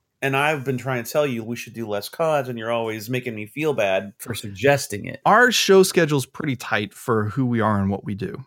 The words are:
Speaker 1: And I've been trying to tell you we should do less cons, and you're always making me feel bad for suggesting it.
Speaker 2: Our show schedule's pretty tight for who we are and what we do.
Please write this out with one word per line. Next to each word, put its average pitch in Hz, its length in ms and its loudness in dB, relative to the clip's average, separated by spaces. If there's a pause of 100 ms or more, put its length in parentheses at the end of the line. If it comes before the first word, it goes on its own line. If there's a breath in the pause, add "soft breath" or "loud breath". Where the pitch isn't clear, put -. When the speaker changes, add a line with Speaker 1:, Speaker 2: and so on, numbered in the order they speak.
(200)
Speaker 1:
And 135 160 -2
I've 143 280 0
been 127 140 -2
trying 123 260 -4
to - 60 -12
tell 151 160 2
you 117 180 -4
we 117 120 -8
should 110 180 -14
do 113 120 -8
less 101 220 -4
cons, 151 400 -2
and 120 100 -8
you're 113 140 -4
always 113 380 -4
making 127 240 -4
me 107 120 -10
feel 147 260 -2
bad 101 460 0
for - 160 -10
suggesting 104 720 0
it. - 180 -12
Speaker 2:
Our 226 280 6
show 190 300 8
schedule's 151 440 2
pretty 139 300 -6
tight 107 380 -2
for 110 360 0
who 131 160 0
we 117 140 0
are 104 200 2
and 98 100 2
what - 140 -2
we 104 100 -6
do. 98 320 -8